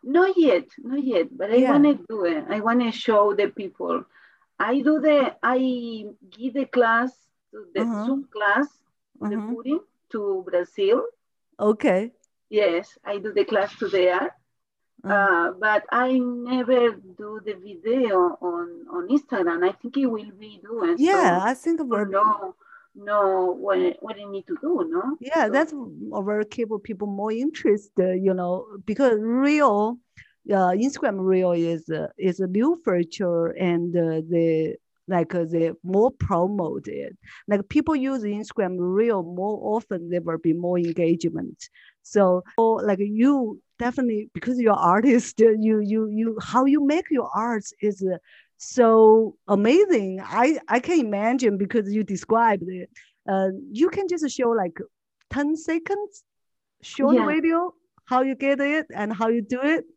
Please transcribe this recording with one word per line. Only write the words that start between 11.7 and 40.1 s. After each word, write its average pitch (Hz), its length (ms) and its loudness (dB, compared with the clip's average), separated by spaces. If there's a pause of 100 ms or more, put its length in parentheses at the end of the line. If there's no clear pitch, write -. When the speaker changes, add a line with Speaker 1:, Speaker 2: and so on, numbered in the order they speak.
Speaker 1:
Yes, 202 540 0
I 202 160 -8
do 208 140 -10
the 202 100 0
class 202 360 -2
to 190 100 -4
there. 185 440 2 (680)
Speaker 2:
Uh-huh. 196 100 -2
Speaker 1:
Uh, 180 460 2
but 214 320 0
I 254 260 2
never 247 720 2 (300)
do 214 240 -12
the 208 100 -6
video 190 840 0
on, 175 480 -8
on 180 200 -8
Instagram. 247 580 0
I 196 60 0
think 247 240 -10
it 277 100 0
will 214 320 -6
be 208 240 -20
doing, 339 340 -2
Speaker 2:
Yeah, 294 420 2
Speaker 1:
so 190 60 -2
Speaker 2:
I 233 80 0
think 330 260 -4
Speaker 1:
people 277 100 -6
Speaker 2:
we're 208 160 0
Speaker 1:
know 202 500 0 (420)
know 196 640 0
what, 190 180 -2 (240)
what 214 140 -12
they 208 100 -16
need 196 220 -12
to 339 140 -10
do, 294 280 -2
no? 269 300 -4
Speaker 2:
Yeah, 277 280 -2
Speaker 1:
So 214 40 -2
Speaker 2:
that's 311 220 0 (400)
a 214 100 -6
very 208 220 -4
keep 214 240 -6 (140)
people 208 240 -8
more 202 240 -6
interested, 208 920 -2
you 190 100 2
know, 180 320 -4 (200)
because 226 340 2
Reel, 240 760 2 (540)
uh, 190 200 4 (140)
Instagram 262 340 -2
Reel 185 340 2
is, 165 360 -2
uh, 160 180 -6 (100)
is 180 220 -2
a 190 80 -2
new 254 360 0
feature 175 640 -2
and, 170 480 -2
uh, 165 340 0
the, 165 460 0 (320)
like, 170 280 -2
uh, 170 140 -2
they 165 220 0 (120)
more 196 280 2
promoted. 175 1040 -4 (320)
Like, 202 220 -2
people 311 260 0
use 269 280 -4
Instagram 208 560 -4
Reel 190 440 0
more 190 520 -6
often, 180 340 -8
there 175 120 -2